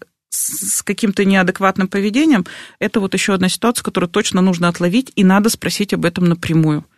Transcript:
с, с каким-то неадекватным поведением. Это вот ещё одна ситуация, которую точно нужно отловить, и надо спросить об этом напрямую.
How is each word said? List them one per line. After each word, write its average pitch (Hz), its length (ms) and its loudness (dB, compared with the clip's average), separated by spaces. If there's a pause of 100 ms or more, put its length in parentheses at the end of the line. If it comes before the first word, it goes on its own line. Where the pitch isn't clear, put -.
(300)
с, - 480 -6
с - 60 -6
каким-то 202 420 0
неадекватным 190 600 2
поведением. 208 580 2 (340)
Это - 200 -2
вот 196 140 -4
ещё 190 200 0
одна 185 160 2
ситуация, 240 340 -2
которую 180 260 -2
точно 190 320 0
нужно 175 260 2
отловить, 175 480 0
и 202 80 2
надо 196 260 6
спросить - 440 -4
об 180 120 -2
этом 175 200 0
напрямую. 160 600 0 (120)